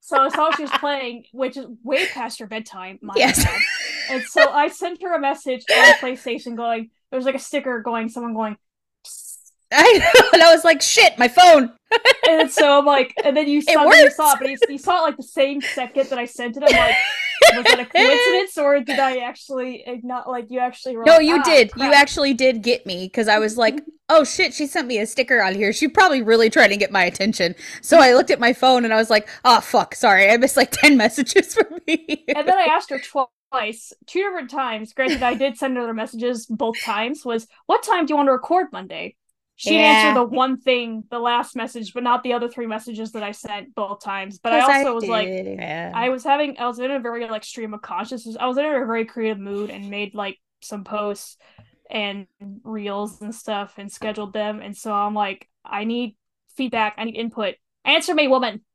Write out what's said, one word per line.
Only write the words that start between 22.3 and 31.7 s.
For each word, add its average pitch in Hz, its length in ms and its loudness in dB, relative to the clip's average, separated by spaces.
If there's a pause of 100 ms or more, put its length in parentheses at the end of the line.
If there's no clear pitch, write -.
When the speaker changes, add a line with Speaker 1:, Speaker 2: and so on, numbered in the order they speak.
Speaker 2:
did 254 280 0
get 226 240 -2
me, 185 240 -8
'cause 220 180 -4
I 214 120 2
was 214 180 -4
like, 233 180 0
Speaker 1:
Mm-hmm. 294 140 -12 (200)
Speaker 2:
"Oh 311 140 6
shit, - 300 -2
she 302 140 -6
sent 285 200 -6
me 240 120 -4
a 208 80 -4
sticker 247 340 0
on 190 140 0
here. 202 180 -2
She's - 180 -2
probably 330 300 4
really 226 280 4
trying 220 200 4
to 202 80 -2
get 202 140 -2
my 196 120 2
attention." 180 520 -2 (260)
So - 180 6
I 254 140 8
looked 254 180 4
at 285 80 0
my 240 140 2
phone 254 320 2
and 226 80 0
I 220 40 2
was 220 120 0
like, 214 180 2 (160)
"Oh 240 160 6
fuck, - 360 -2
sorry. 196 340 4
I 233 80 4
missed, 262 200 0
like, 269 140 2
<laughs> - 100 -6
ten 294 160 6
messages - 560 0
from 359 320 -2